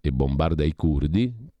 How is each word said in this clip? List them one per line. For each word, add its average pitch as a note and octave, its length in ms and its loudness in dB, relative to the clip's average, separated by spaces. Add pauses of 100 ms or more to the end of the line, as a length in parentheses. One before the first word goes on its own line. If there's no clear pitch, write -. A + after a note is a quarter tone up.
e C#2+ 100 -2
bombarda C#2+ 540 0
i D#2 100 0
curdi, D#2+ 560 0 (300)